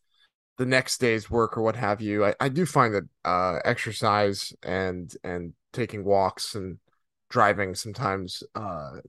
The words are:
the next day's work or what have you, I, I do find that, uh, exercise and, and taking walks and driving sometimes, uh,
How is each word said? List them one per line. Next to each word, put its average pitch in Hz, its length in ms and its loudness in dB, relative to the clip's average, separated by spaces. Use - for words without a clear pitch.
the 127 80 -2
next 127 340 2
day's 113 300 2
work 117 280 2
or 113 40 -2
what 110 140 2
have 104 260 0
you, 104 240 2
I, 101 140 4
I 139 100 2
do 160 160 0
find 120 280 4
that, 98 100 0
uh, 90 380 2
exercise 104 880 0
and, 92 500 -4
and 87 300 -6
taking 110 300 -6
walks 98 520 0
and 92 240 -10
driving 101 460 4
sometimes, 98 680 -4
uh, 82 420 -10